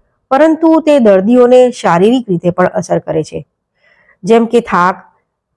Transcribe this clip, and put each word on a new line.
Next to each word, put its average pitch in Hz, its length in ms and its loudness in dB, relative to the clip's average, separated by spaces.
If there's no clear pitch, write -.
પરંતુ 320 500 2
તે 302 180 0
દર્દીઓને 240 720 2
શારીરિક 214 580 -2
રીતે 175 220 -2
પણ 185 160 -2
અસર 170 320 -6
કરે 160 240 -6
છે, 156 240 -14
જેમ 226 220 2
કે 233 140 0
થાક, 190 520 -4